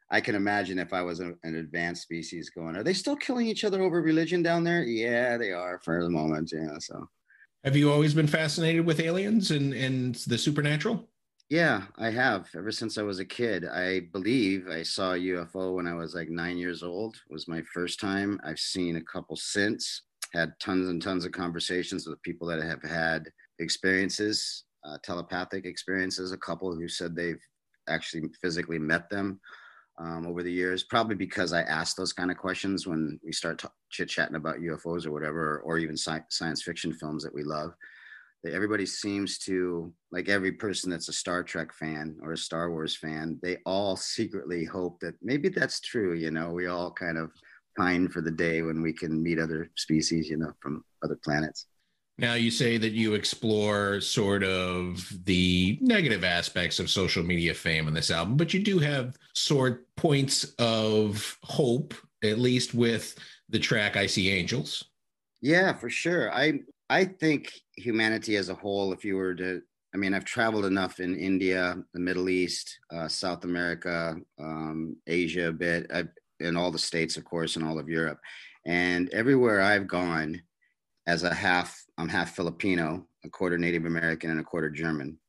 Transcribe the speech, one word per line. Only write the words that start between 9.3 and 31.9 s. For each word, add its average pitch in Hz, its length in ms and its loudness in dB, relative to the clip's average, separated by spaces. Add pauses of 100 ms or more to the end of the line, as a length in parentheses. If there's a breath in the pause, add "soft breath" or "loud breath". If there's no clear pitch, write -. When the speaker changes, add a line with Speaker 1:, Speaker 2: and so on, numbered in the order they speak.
Speaker 2:
and, 139 240 2
and 127 400 0 (120)
the 117 120 2
supernatural? 151 720 0 (400)
Speaker 1:
Yeah, 143 340 4 (160)
I 113 120 0
have. 113 440 2
Ever 87 160 -6
since 110 280 -4
I 107 40 -2
was 98 160 -2
a 95 60 -6
kid, 101 400 -2
I 90 360 0 (120)
believe 98 560 2
I 82 160 -4
saw 92 300 0
a - 40 0
U 90 220 0
F 87 160 -10
O 92 180 -2
when 87 140 -2
I 85 60 -4
was, 82 200 -6
like, 82 140 -6
nine 85 300 -4
years 87 260 -6
old. 101 320 -6
It - 160 -20
was - 160 -10
my 82 140 -4 (120)
first 87 240 -4
time. 98 460 0
I've 78 160 -8
seen 87 360 -2
a 82 60 -4
couple 82 320 -10
since, - 680 -2 (300)
had 82 280 0
tons 92 280 0
and 85 140 -2
tons 92 220 -2
of 90 80 -6
conversations 87 760 -4
with 78 160 -12
people 85 260 -8
that 80 140 -2
have 80 200 -6
had 80 460 -2 (300 soft breath)
experiences, 95 1080 0 (200)
uh, 73 180 -14
telepathic 92 640 -6
experiences, 92 640 -4
a 92 80 -8
couple 90 340 -4
who 82 140 -6
said 85 300 -6
they've 85 260 -2 (460)
actually 80 400 -4 (120)
physically 82 380 -2
met 80 320 0
them, 98 300 -4 (580 loud breath)
um, 82 280 -8
over 87 160 -4
the 87 100 -4
years, 90 300 0
probably 110 320 0
because 90 400 -2
I 85 80 2
asked 80 340 -2